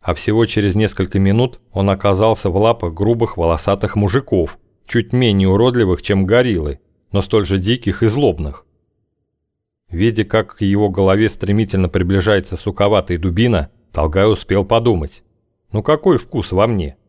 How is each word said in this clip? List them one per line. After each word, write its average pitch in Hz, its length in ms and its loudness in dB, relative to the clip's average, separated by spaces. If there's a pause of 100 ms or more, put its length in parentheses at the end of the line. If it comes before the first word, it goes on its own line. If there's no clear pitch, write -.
А - 140 -6
всего 110 320 0
через 101 280 0
несколько 101 440 -2
минут 104 420 0 (120)
он 98 180 0
оказался 101 580 0
в 87 80 -2
лапах 101 380 0
грубых 110 420 -2
волосатых 87 600 -2
мужиков, 101 640 0 (280)
чуть 117 260 -2
менее 104 360 2
уродливых, 104 520 2
чем 98 240 0
гориллы, 98 560 0 (320)
но 101 80 0
столь 101 240 0
же 95 140 -2
диких 101 440 -2
и 117 40 2
злобных. 101 580 -2 (1300)
Видя, 104 340 0
как - 320 -2
к - 60 -10
его 101 260 2
голове 95 400 2
стремительно 98 600 -2
приближается 92 680 0
суковатая 101 640 0
дубина, 92 520 0 (220)
Талгай 80 400 2
успел 95 320 -2
подумать: 113 600 -2 (480)
«Ну 104 100 -2
какой 156 340 2
вкус - 360 -6
во 101 160 2
мне? 87 280 -4 (120)